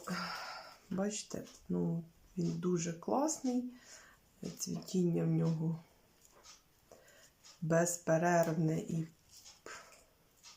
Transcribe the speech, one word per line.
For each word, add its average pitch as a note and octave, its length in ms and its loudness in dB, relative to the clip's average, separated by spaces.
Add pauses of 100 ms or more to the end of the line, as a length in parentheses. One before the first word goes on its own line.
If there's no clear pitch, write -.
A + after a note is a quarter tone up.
(920)
бачите, G3+ 520 -4 (260)
ну, E3+ 360 0 (320)
він E3+ 220 0
дуже E3+ 340 0
класний. B3 720 0 (920)
Цвітіння E3+ 680 0
в E3 40 4
нього D#3+ 560 2 (1800)
безперервне E3 1120 4
і, D#3+ 300 -2 (1500)